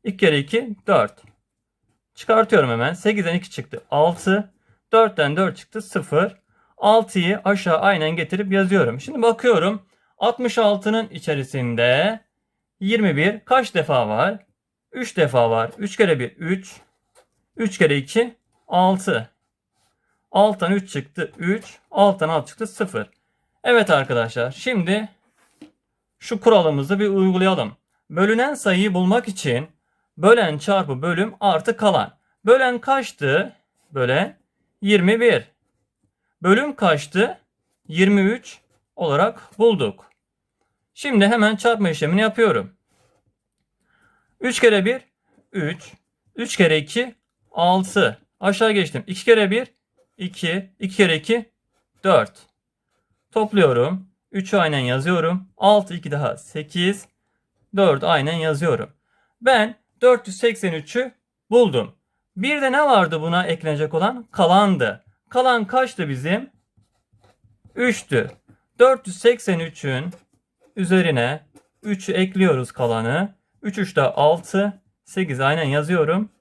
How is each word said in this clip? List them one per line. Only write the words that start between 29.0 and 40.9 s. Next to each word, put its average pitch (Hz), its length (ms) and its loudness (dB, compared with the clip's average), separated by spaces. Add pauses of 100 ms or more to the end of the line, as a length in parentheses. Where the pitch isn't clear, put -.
için 151 400 -4 (500)
bölen 185 400 4
çarpı 147 440 -2
bölüm 175 380 -4
artı 196 380 0
kalan. 180 400 0 (280)
Bölen 247 340 4
kaçtı? 226 760 -2 (360)
Bölen 139 460 -2 (440)
yirmi 202 380 2
bir. 208 320 0 (920)
Bölüm 240 320 2
kaçtı? 190 640 -2 (480)
Yirmi 190 340 2
üç 220 380 -4 (360)
olarak 165 640 -2
bulduk. 185 520 0 (840)